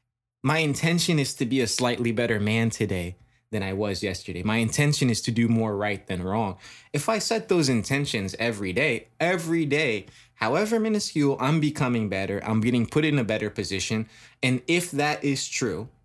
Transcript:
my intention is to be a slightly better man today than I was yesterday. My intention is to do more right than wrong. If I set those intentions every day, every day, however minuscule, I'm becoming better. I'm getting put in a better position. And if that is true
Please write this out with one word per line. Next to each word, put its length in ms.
my 160
intention 600
is 140
to 120
be 140
a 80
slightly 420
better 300
man 300
today 440
than 100
I 120
was 280
yesterday. 400
My 140
intention 520
is 140
to 80
do 180
more 280
right 320
than 140
wrong. 340
If 160
I 120
set 280
those 200
intentions 720
every 320
day, 340
every 440
day, 420
however 460
minuscule, 580
I'm 220
becoming 480
better. 360
I'm 160
getting 260
put 180
in 160
a 40
better 260
position. 580
And 240
if 240
that 320
is 260
true 400